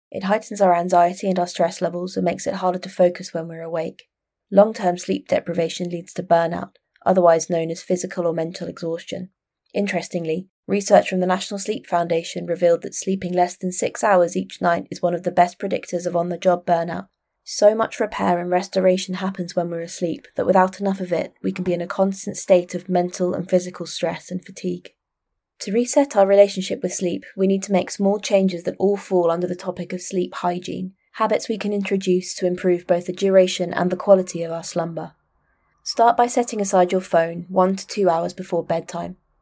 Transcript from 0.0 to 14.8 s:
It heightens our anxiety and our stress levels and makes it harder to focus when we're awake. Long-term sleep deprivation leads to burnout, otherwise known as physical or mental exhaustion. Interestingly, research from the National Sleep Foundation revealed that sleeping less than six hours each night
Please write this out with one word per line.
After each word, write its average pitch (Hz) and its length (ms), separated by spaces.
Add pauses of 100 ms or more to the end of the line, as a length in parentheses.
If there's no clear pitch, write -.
It 196 140
heightens 208 380
our 180 120
anxiety 175 540
and 185 100
our 175 80
stress 175 360
levels 175 340
and 185 80
makes 180 220
it 190 80
harder 185 240
to 185 100
focus 180 460
when 165 140
we're 165 120
awake. 165 440 (460)
Long-term 202 460
sleep 190 320
deprivation 170 640
leads 175 240
to 180 80
burnout, 175 540 (280)
otherwise 170 460
known 165 200
as 170 120
physical 185 440
or 165 60
mental 165 340
exhaustion. 175 600 (460)
Interestingly, 185 760 (180)
research 202 440
from 185 100
the 180 60
National 190 320
Sleep 214 280
Foundation 170 600
revealed 170 340
that - 140
sleeping 190 400
less 175 240
than 185 140
six - 300
hours 185 360
each 185 240
night 170 280